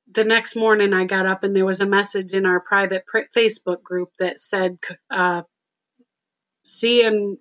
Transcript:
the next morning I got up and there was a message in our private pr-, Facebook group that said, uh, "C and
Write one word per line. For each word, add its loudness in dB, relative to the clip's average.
the 0
next 0
morning 4
I 2
got -2
up -2
and 0
there 2
was -2
a 0
message -2
in 0
our 2
private -2
pr-, -4
Facebook 0
group -6
that -4
said, -2
uh, -2
"C 2
and -2